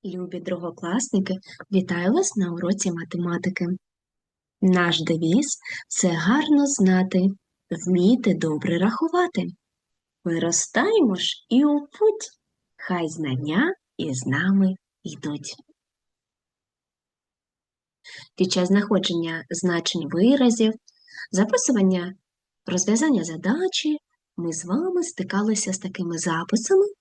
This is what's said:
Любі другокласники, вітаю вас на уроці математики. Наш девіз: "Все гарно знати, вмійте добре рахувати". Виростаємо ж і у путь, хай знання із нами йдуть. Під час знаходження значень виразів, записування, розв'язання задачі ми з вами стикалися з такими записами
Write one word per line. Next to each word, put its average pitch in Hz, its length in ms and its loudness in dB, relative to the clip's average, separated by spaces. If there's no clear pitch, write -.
Любі 180 360 -10
другокласники, 180 920 -4
вітаю 180 400 0
вас 359 240 0
на 180 160 0
уроці 180 400 -2
математики. 175 720 -4
Наш 175 420 4
девіз: 165 560 0
"Все 226 200 0
гарно 285 580 2
знати, 185 600 2
вмійте 185 640 2
добре 160 440 -2
рахувати". 320 680 0
Виростаємо 196 920 2
ж - 340 -6
і 262 160 6
у 294 160 2
путь, 415 500 0
хай 170 320 -4
знання 156 680 0
із 135 300 -6
нами 190 480 2
йдуть. 147 540 -8
Під 185 180 0
час 180 160 0
знаходження 180 840 0
значень 170 580 -2
виразів, 226 640 4
записування, 190 840 2
розв'язання 202 580 2
задачі 294 760 -2
ми 165 160 -4
з 160 120 -10
вами 339 380 -2
стикалися 202 680 -2
з 190 60 -6
такими 170 400 -6
записами 190 680 0